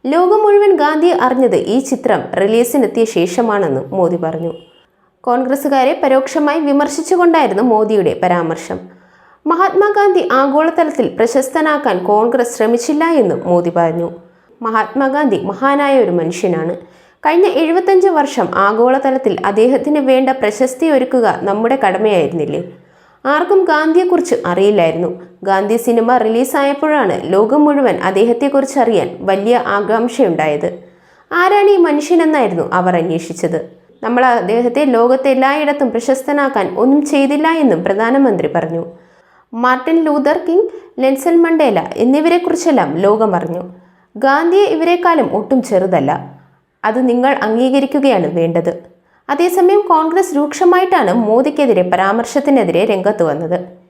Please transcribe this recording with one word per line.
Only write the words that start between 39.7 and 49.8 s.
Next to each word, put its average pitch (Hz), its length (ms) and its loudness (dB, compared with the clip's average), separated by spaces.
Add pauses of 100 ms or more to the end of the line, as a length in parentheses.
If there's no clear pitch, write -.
ലൂതർ 294 440 0
കിങ്, 349 200 2 (300)
നെൽസൺ 269 440 2
മണ്ടേല 294 440 2 (100)
എന്നിവരെക്കുറിച്ചെല്ലാം 302 1040 0
ലോകം 208 360 2
അറിഞ്ഞു. 170 280 -6 (540)
ഗാന്ധിയെ 330 480 2
ഇവരെക്കാളും 330 720 0
ഒട്ടും 233 260 0
ചെറുതല്ല. 180 720 -2 (480)
അത് 247 240 0
നിങ്ങൾ 247 260 0
അംഗീകരിക്കുകയാണ് 254 1000 0
വേണ്ടത്. 170 480 -2 (460)
അതേസമയം 359 500 2